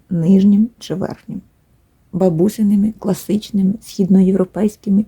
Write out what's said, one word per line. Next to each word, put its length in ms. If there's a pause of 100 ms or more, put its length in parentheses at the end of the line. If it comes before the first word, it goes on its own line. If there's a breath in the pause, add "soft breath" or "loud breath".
(100)
нижнім 580 (100)
чи 160
верхнім, 460 (720)
бабусиними, 880
класичними, 840
східноєвропейськими 1300